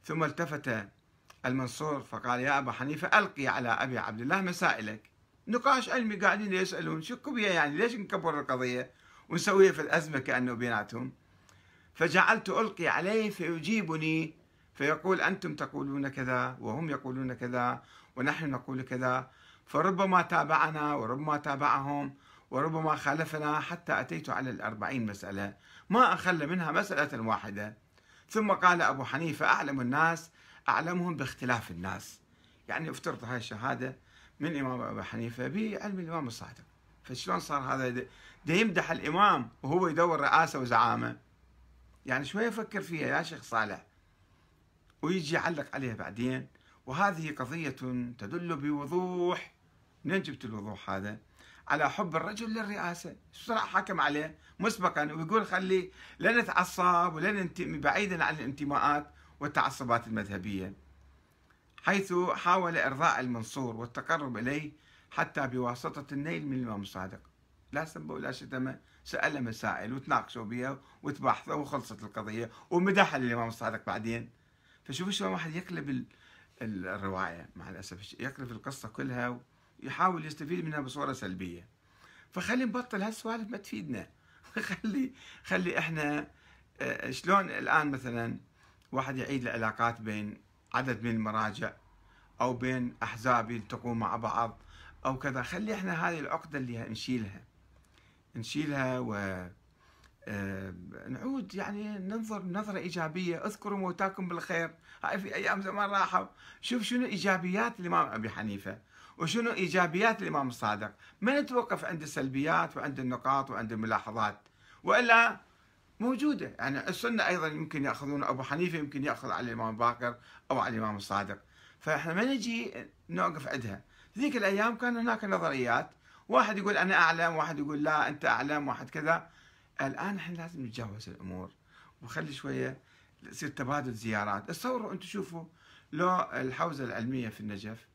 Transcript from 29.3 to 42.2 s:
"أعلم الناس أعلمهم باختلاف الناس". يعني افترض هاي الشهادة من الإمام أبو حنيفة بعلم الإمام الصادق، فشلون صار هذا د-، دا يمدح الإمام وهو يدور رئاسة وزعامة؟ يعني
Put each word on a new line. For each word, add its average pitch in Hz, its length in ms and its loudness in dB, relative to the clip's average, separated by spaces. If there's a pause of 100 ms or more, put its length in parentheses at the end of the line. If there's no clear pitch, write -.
"أعلم 139 340 2
الناس 156 500 2 (380)
أعلمهم 175 480 2
باختلاف 123 540 -2
الناس". 95 500 -8 (480)
يعني 156 220 -4
افترض 139 340 -6
هاي 123 120 -4
الشهادة 120 600 -4 (440)
من 156 100 -2
الإمام 131 300 -2
أبو 107 220 -4
حنيفة 117 460 -6
بعلم 202 520 -4
الإمام 160 260 -4
الصادق، - 380 -12 (380)
فشلون 175 380 -2
صار 143 200 -2
هذا 131 280 0
د-، 123 180 -4 (400)
دا 156 80 2
يمدح 180 360 4
الإمام 160 580 4 (140)
وهو 170 260 4
يدور 160 320 4
رئاسة 151 380 6
وزعامة؟ 117 580 4 (880)
يعني 131 180 0